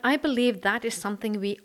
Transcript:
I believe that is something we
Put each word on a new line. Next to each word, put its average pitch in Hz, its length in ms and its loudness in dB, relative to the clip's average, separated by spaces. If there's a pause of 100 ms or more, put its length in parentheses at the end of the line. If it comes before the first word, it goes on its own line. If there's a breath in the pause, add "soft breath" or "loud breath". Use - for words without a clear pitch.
I 269 100 4
believe 247 460 2
that 220 240 0
is 226 80 -2
something 208 400 -4
we 202 320 -2